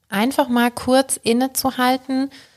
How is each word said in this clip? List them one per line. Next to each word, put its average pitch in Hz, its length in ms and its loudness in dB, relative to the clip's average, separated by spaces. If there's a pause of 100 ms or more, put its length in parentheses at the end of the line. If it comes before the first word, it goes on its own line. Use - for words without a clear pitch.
Einfach 254 400 -2
mal 240 240 2
kurz 262 500 0
innezuhalten, 262 1080 -2 (280)